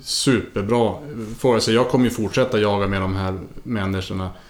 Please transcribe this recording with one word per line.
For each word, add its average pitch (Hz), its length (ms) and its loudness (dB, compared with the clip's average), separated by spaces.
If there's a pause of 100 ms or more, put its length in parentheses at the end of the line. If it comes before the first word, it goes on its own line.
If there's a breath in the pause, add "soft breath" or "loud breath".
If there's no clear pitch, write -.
superbra. 110 880 0 (460)
Får 127 160 4
jag 110 80 2
säga, 113 120 2
jag 123 140 4
kommer 127 160 4
ju 113 60 2
fortsätta 110 480 0
jaga 101 280 2
med 98 140 0
de 95 140 -2
här 95 240 -2 (240)
människorna, 95 640 -4 (200 loud breath)